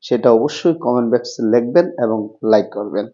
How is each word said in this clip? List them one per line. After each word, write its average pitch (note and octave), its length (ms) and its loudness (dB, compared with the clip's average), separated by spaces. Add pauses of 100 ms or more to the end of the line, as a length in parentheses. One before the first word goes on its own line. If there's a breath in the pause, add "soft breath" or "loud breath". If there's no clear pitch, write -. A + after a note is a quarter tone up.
সেটা A#2+ 300 0
অবশ্যই C#3 440 2
কমেন্ট A#2+ 400 -2
বক্সে - 280 -4
লিখবেন A#2+ 440 2 (180)
এবং A2 240 -2 (160)
লাইক G#2+ 300 4
করবেন। G#2 400 -6